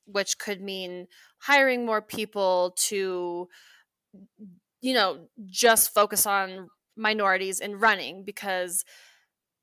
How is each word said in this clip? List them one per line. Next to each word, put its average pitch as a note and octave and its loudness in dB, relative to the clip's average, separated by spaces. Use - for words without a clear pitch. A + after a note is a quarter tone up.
which G3 -4
could G3+ -6
mean F#3 -8
hiring C4 2
more G#3+ 0
people F#3+ 0
to, F3+ -4
you C4 -2
know, F3+ 0
just A3+ 4
focus G#3 2
on F#3+ -2
minorities G3 2
in G3+ -8
running, F#3+ 0
because F#3 -6